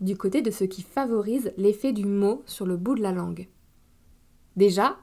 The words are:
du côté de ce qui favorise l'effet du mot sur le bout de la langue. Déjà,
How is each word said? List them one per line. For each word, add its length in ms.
du 160
côté 240
de 80
ce 140
qui 180
favorise 760
l'effet 360
du 120
mot 400
sur 220
le 100
bout 180
de 80
la 100
langue. 360
Déjà, 480